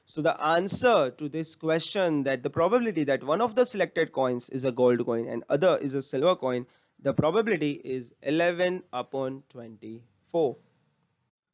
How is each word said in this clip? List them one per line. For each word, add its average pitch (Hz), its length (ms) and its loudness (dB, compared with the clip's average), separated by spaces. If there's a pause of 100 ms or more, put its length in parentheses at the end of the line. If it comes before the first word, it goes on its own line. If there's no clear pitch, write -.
So - 160 -8
the 156 180 0
answer 170 720 4
to 151 180 -10
this 156 260 -8
question, 160 680 0
that 135 180 0
the 143 80 -4
probability 185 540 2
that 131 200 0
one 151 160 0
of 233 140 0
the 254 100 4
selected 170 480 -2
coins 127 360 -2
is 131 160 -6
a 135 60 0
gold 123 340 4
coin 117 240 -2
and 120 200 -6
other 151 300 4
is 139 160 -4
a 139 80 -4
silver 156 340 0
coin, 127 300 -4 (360)
the 110 100 0
probability 160 600 0
is 131 400 -8 (100)
eleven 175 680 0
upon 131 560 -6
twenty-four. 117 1080 -6 (960)